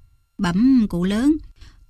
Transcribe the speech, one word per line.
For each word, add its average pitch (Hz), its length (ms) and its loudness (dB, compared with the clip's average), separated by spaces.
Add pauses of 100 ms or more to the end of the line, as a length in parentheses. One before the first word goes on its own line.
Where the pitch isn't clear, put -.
(380)
Bẩm 214 520 2
cụ 175 140 -4
lớn, 240 340 0 (520)